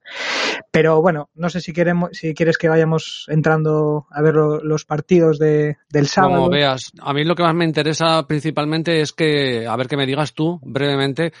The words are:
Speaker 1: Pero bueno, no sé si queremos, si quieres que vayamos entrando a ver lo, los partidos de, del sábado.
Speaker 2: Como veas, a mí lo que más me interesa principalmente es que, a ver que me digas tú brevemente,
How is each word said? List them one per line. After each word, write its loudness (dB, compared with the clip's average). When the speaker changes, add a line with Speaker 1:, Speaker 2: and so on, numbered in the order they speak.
Speaker 1:
Pero 4
bueno, 0
no -4
sé -6
si -12
queremos, 0
si -6
quieres 0
que 0
vayamos 0
entrando 0
a -6
ver 4
lo, 2
los -2
partidos 2
de, 0
del 2
sábado. 2
Speaker 2:
Como 2
veas, 0
a -6
mí 0
lo 2
que -2
más 2
me 0
interesa 0
principalmente -2
es -4
que, -2
a -4
ver -4
que -6
me -2
digas -4
tú -4
brevemente, -2